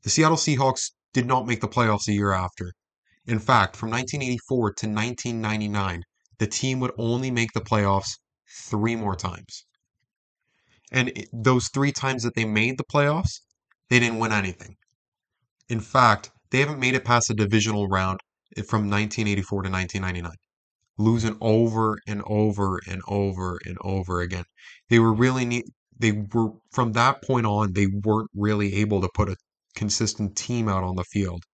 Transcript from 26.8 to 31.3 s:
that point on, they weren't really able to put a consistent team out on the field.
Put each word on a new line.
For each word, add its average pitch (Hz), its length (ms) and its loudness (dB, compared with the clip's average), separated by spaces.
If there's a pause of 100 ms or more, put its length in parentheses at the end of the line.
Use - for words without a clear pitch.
that 120 300 2
point 120 240 0
on, 104 260 2
they 101 140 4
weren't 104 480 0
really 101 400 0
able 104 260 2
to 95 140 -2
put 98 160 0
a 90 60 -6 (400)
consistent 104 600 -2
team 117 320 -4
out 95 140 0
on 92 140 -4
the 90 80 -4
field. 90 500 -4